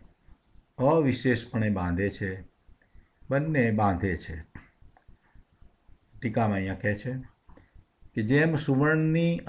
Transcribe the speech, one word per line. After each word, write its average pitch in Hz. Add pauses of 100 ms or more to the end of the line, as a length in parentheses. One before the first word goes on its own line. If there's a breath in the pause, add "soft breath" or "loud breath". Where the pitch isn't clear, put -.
(880)
અવિશેષપણે 127
બાંધે 90
છે, 95 (1000)
બંને 147
બાંધે 98 (100)
છે. 82 (1800)
ટીકામાં 107
અહીંયા 95
કહે 104
છે 127 (1000 soft breath)
કે 113
જેમ 147
સુવર્ણની 156 (160)